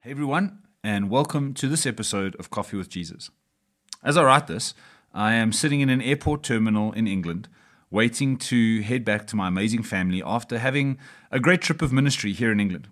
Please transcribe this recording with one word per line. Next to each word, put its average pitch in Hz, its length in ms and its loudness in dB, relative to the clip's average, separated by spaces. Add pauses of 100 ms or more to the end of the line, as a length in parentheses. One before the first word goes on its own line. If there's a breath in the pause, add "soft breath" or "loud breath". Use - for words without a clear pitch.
(100)
everyone, 147 480 -2 (240)
and 101 260 0
welcome 139 460 0
to 139 140 -2
this 151 180 0
episode 104 540 -4
of - 100 -14
Coffee - 260 -6
with 92 120 -6
Jesus. 85 420 -12 (720)
As 147 140 2
I 170 80 6
write 139 240 6
this, - 260 -6 (400 soft breath)
I 107 200 2
am 113 180 2
sitting 143 300 2
in 139 60 4
an 131 140 2
airport 147 400 0
terminal 110 480 2
in 110 160 -2
England, 92 420 -4 (440 soft breath)
waiting 120 460 2
to 113 440 2
head 117 220 -4
back 107 240 -2
to 110 80 -4
my 98 100 0
amazing 107 380 0
family 92 420 -2
after 117 320 -4
having 135 400 -2 (320 loud breath)
a 131 80 -2
great 175 220 4
trip 160 200 -2
of 139 120 0
ministry 135 400 2
here 113 180 0
in 104 80 2
England. 92 340 -2